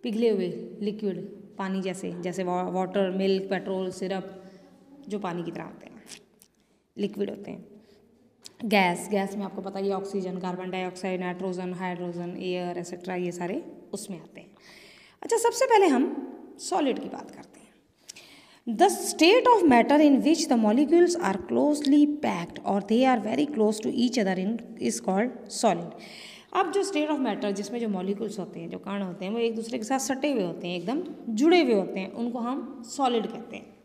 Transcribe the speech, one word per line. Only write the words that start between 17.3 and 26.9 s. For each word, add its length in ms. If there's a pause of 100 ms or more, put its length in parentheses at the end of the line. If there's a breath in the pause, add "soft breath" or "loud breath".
करते 80
हैं। 260 (1040 loud breath)
The 180
state 600
of 240
matter 280
in 160 (120)
which 220
the 160
molecules 560
are 160 (120)
closely 580
packed 580
or 160
they 240
are 200
very 220 (100)
close 240
to 100
each 280
other 180
in 160 (300)
is 260
called 260 (160)
solid। 400 (680 loud breath)
अब 160
जो 120
state 260